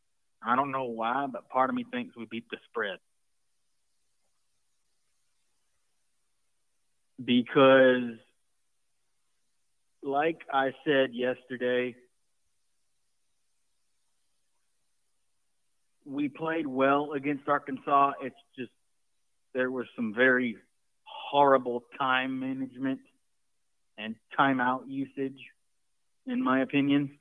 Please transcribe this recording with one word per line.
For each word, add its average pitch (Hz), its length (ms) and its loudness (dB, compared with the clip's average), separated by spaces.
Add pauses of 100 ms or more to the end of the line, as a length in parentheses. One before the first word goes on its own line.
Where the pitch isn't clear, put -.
(420)
I 117 140 0
don't 139 160 0
know 135 140 -4
why, 117 460 -4
but - 180 -12
part 131 200 0
of 123 60 -4
me 120 140 -6
thinks 123 260 -10
we 113 100 -14
beat 113 260 -12
the - 60 -10 (120)
spread. 101 300 -6 (4000)
Because, 127 960 4 (1900)
like 147 380 -2 (120)
I 135 200 0 (120)
said 135 280 2
yesterday, 123 840 -4 (4000)
we 143 240 -4
played 160 380 -4
well 139 460 2
against 139 340 -6
Arkansas. 139 760 0
It's 127 140 -10 (220)
just, 123 140 -12 (840)
there 127 160 0
was 127 260 -6
some 110 180 -4
very 127 440 4 (460)
horrible 131 800 2 (160)
time 131 400 0
management 131 600 -6 (960)
and 110 180 -10 (240)
timeout 127 480 0
usage, 135 520 -8 (840)
in 127 160 -4
my 131 200 2
opinion. 143 600 0